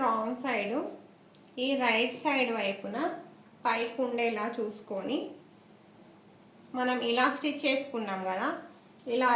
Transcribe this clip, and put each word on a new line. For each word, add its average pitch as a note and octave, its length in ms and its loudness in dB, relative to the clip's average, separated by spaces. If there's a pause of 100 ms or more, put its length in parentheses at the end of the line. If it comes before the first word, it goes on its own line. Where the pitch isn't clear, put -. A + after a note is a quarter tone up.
రాంగ్ A3+ 380 0
సైడ్, A3 320 -2 (920)
ఈ - 20 2 (160)
రైట్ A#3 400 2
సైడ్ C4 340 2
వైపున G3 400 -4 (680)
పైకి A#3 400 0
ఉండేలా A#3 400 0 (120)
చూసుకొని, G#3+ 640 -4 (1600)
మనం B3+ 180 2 (140)
ఇలా B3+ 160 6 (100)
స్టిచ్ - 300 -2
చేసుకున్నాం A3 540 0 (100)
కదా, G3+ 180 0 (680)
ఇలా B3+ 200 4